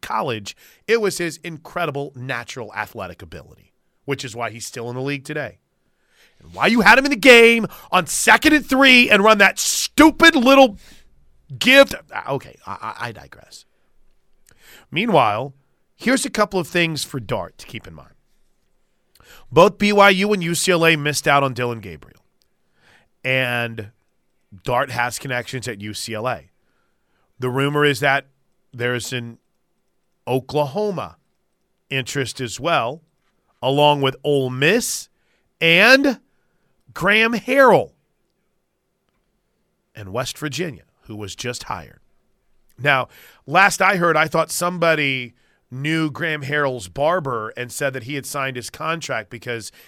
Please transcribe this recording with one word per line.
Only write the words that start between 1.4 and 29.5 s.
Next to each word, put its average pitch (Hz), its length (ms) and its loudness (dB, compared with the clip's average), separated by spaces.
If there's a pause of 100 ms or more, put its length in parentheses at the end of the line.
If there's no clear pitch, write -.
incredible 156 720 -8
natural 120 580 -10
athletic 101 480 -10
ability, - 520 -20 (320)
which 135 200 -6
is 110 100 -12
why 117 140 -6
he's 110 160 -14
still 120 240 -10
in 120 60 -10
the 127 60 -8
league 139 220 -6
today. 151 360 -10 (800)
And 85 140 -20
why 110 140 2
you 233 140 4
had 208 160 8
him 269 80 2
in 277 60 0
the 285 60 0
game 233 500 6 (240)
on 175 160 0
second 233 460 2
and 294 120 2
three 262 440 6
and 196 140 4
run 220 140 6
that 196 220 2
stupid - 760 4
little 262 420 6 (800)
gift. 277 360 6 (200)
Ah, 104 200 -10
okay, - 320 -10
I, 101 340 -12
I, 113 100 -8
I - 20 -14
digress. - 540 -20 (1300)
Meanwhile, 139 640 0 (420)
here's 254 300 0
a 254 40 -8
couple 208 300 -2
of 170 80 -6
things 165 360 -2
for - 160 -10
Dart 101 400 -10
to - 80 -20
keep 107 200 -16
in 85 60 -20
mind. 69 160 -20 (1400)
Both 175 260 6
B 208 160 2
Y 202 160 8
U 196 240 2
and 185 100 -2
U 170 120 -2
C 185 160 0
L 165 140 2
A 165 100 4
missed 147 320 -4
out 143 160 4
on 131 100 -2
Dylan 120 280 -6
Gabriel. 82 420 -18 (1000)
And 120 680 -4 (720)
Dart 131 280 0
has 120 280 -4
connections 123 480 -8
at 104 140 -10
U 104 120 -12
C 113 200 -10
L 110 140 -6
A. 90 220 -8 (920)
The 123 100 -4
rumor 143 360 0
is 143 140 0
that 139 260 0 (480)
there's 123 400 -6
an 117 240 -10 (880)